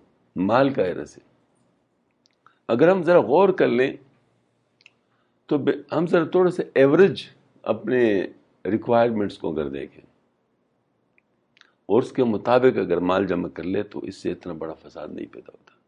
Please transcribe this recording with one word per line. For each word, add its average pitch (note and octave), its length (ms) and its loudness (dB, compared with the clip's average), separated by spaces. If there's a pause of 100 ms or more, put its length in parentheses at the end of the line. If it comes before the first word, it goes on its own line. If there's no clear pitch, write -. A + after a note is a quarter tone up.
(360)
مال A#2 340 2
کا A#2+ 140 -2
حرص - 340 -8
ہے، - 120 -20 (1400)
اگر B2 200 2
ہم F#3 160 2
ذرا E3+ 160 4
غور D3 300 4
کر F#3 180 0
لیں B2 300 -2 (1500)
تو D3+ 120 -2
بے-، A#2+ 400 -4
ہم E3+ 100 -2
ذرا E3+ 180 0
تھوڑا F3+ 260 2
سا E3+ 120 -4 (100)
average C#3+ 480 4 (400)
اپنے A2 680 0 (380)
requirements A2 720 -2
کو E2+ 160 -6
اگر D2+ 160 -4
دیکھیں C#2 320 -14 (1800)
اور G#2 160 2
اس - 100 -4
کے C3 120 0
مطابق A#2+ 540 2
اگر F2 200 0
مال F#2 300 0
جمع F2 220 -4
کر - 140 -14
لے G2 200 -4
تو - 160 -14
اس - 160 -14
سے F#2 160 -8
اتنا F2+ 220 -12
بڑا D#2+ 200 -10
فساد D2+ 340 -18
نہیں - 180 -14
پیدا - 280 -20
ہوتا۔ - 180 -20 (160)